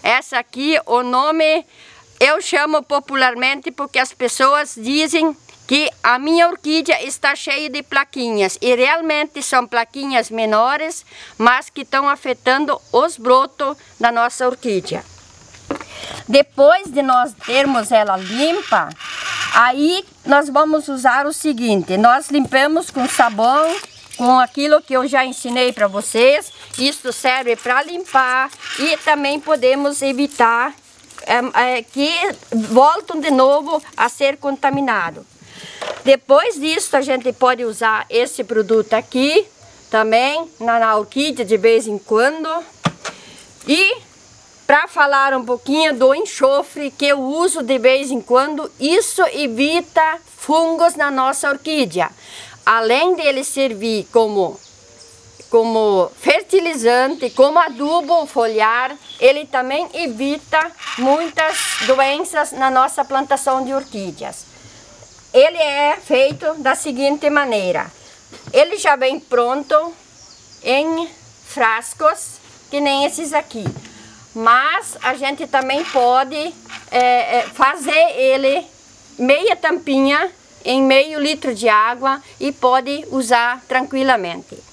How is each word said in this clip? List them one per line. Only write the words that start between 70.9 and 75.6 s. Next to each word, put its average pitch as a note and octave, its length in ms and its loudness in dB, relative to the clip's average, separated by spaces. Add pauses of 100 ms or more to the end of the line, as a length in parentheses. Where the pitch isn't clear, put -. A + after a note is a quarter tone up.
frascos, A#3 920 -2 (280)
que C#4+ 120 -4
nem C#4 240 0
esses D4+ 280 -6
aqui. D4 320 -6 (680)
Mas B3+ 680 0
a B3+ 120 -2
gente C#4 320 -6
também C4+ 380 -2